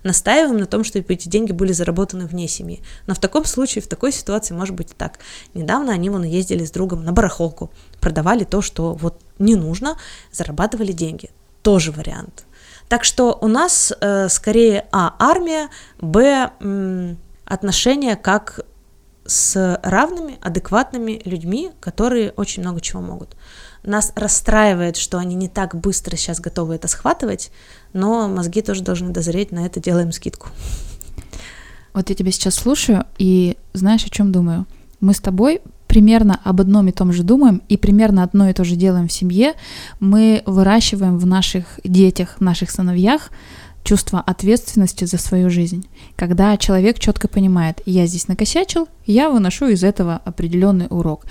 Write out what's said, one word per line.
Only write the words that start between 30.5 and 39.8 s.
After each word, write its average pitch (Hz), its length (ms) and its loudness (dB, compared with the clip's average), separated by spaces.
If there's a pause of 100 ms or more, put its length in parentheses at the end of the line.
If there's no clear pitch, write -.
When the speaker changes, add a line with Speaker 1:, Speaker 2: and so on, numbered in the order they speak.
Speaker 2:
Вот 190 160 -4
я 190 40 -2
тебя 185 180 -2
сейчас - 220 -2
слушаю, 240 500 0 (140)
и 185 380 4 (160)
знаешь, 202 320 2
о - 60 -6
чем 202 220 2
думаю? 175 340 0 (340)
Мы 196 140 4
с - 60 -2
тобой 220 420 0 (260)
примерно 214 560 6
об 185 160 2
одном 196 280 4
и 180 40 0
том 180 200 0
же 175 100 0
думаем, 226 460 4
и 208 80 4
примерно 208 460 4
одно 196 260 4
и 185 40 2
то 185 120 0
же 175 120 0
делаем 180 320 2
в - 40 -6
семье. 196 420 0 (460)